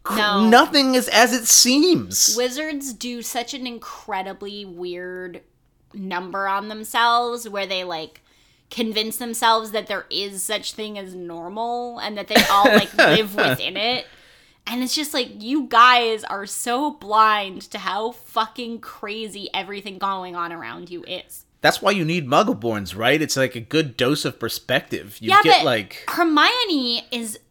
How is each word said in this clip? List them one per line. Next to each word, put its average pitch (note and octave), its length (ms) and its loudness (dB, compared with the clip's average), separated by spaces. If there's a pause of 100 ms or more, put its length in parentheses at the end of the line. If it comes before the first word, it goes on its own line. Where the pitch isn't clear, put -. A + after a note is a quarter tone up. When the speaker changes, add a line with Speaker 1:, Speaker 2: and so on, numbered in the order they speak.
Speaker 1:
Cr-, G#3 160 -4
Speaker 2:
No. G#3 320 4
Speaker 1:
nothing C4+ 460 6
is B3 140 2
as G#3 220 6
it A#3 140 -2
seems. B3 880 4
Speaker 2:
Wizards C4+ 580 -4
do A#3+ 280 -10
such A#3+ 320 -6
an B3+ 140 -10
incredibly G3+ 960 -10
weird F3+ 760 -10 (520)
number F#3+ 540 -6
on G3+ 200 -2
themselves A#3 800 0
where G3 200 -6
they, F#3 160 -4
like, D#3+ 380 -10 (500)
convince A3 460 -4
themselves A3+ 540 0
that G#3 140 -4
there G3+ 240 -6
is G3 320 -6
such - 320 -6
thing G#3+ 240 -10
as F#3 160 -12
normal G#3+ 880 -8
and G#3+ 180 -6
that G3 120 -8
they G#3+ 200 6
all, G3+ 160 6
like, G#3 280 6
Speaker 1:
<laughs> - 40 -2
Speaker 2:
live G3+ 380 4
within D#3+ 420 0
it. A#3+ 300 -4 (600)
And B3 160 -4
it's A#3+ 120 -4
just D4+ 180 -4
like, G#3+ 280 -4
you C4 260 -2
guys A#3 560 6
are G3 220 -8
so C4 460 -4
blind G#3 800 2
to G#3+ 80 -10
how G3 320 -4
fucking A#3 680 -6
crazy G#3 760 -12
everything G3 420 -8
going F#3 380 -6
on E3+ 180 -6
around E3 380 -12
you E3+ 140 -12
is. - 400 -14 (160)
Speaker 1:
That's - 200 2
why G3+ 100 2
you F#3 140 0
need D#3+ 220 -2
Muggleborns, A#2 680 0
right? B2+ 260 2
It's C#3+ 140 -2
like C3 200 0
a A#2+ 40 -8
good C#3+ 380 -2
dose C#3 260 2
of - 160 -6
perspective. A2+ 800 -4
You A2+ 120 -4
Speaker 2:
Yeah, G#3 120 8
Speaker 1:
get, F4+ 160 6
Speaker 2:
but D#3+ 60 0
Speaker 1:
like A2 420 -2
Speaker 2:
Hermione D#4+ 1040 0
is A#3 280 -8 (120)